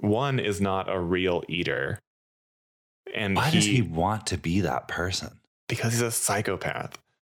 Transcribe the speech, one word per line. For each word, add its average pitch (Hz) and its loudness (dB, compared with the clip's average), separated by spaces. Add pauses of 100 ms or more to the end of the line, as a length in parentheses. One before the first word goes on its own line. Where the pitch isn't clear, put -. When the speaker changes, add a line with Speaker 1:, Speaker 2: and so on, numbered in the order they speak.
Speaker 1:
one 123 2
is 101 0
not 95 0
a 95 0
real 90 2
eater. 71 -2 (1120)
And 98 0
Speaker 2:
Why 123 2
Speaker 1:
he 170 4
Speaker 2:
does 151 4
he 113 4
want 90 0
to 92 -2
be 87 0
that 65 -2
person? 87 -4 (300)
Speaker 1:
Because 117 -2
he's 117 2
a 117 0
psychopath. - -2 (320)